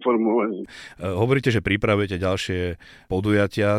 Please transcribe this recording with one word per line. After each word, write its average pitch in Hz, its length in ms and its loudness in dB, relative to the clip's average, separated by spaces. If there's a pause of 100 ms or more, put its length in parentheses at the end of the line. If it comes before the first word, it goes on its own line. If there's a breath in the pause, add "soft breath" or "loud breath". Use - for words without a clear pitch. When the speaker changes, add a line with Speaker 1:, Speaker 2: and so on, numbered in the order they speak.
Speaker 1:
informovaný. 110 640 0
Speaker 2:
E, - 480 -8
hovoríte, 123 400 2
že 110 80 2
pripravujete 101 560 0
ďalšie 90 640 -2 (300 loud breath)
podujatia 101 680 2